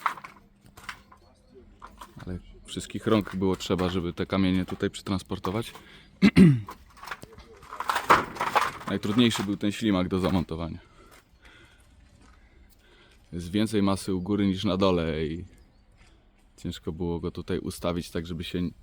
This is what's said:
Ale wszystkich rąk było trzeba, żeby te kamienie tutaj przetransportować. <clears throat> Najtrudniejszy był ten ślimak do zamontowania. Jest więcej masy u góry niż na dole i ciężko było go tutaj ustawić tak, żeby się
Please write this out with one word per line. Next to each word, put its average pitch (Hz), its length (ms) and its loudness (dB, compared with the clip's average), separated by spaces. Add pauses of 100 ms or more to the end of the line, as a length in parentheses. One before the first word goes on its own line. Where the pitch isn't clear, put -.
(2250)
Ale 90 140 -8 (260)
wszystkich - 420 -8
rąk 107 280 2
było 92 200 2
trzeba, 90 340 0
żeby 87 240 -2
te 92 120 -4
kamienie 92 400 2
tutaj 98 240 -4
przetransportować. 95 840 -6 (480)
<clears throat> 180 320 10 (2250)
Najtrudniejszy 104 540 2
był 98 140 -2
ten 104 140 0
ślimak 98 360 2
do 92 120 0
zamontowania. 85 600 -2 (2500)
Jest 85 180 -8
więcej 104 300 2
masy 98 320 0
u 92 80 -2
góry 101 260 0
niż 92 160 0
na 92 140 2
dole 82 480 2
i 85 200 -6 (1160)
ciężko 87 280 -8
było 85 280 -4
go 85 120 -6
tutaj 90 280 -6
ustawić 87 500 -4
tak, 82 180 -6
żeby 87 160 -8
się 87 260 -4 (140)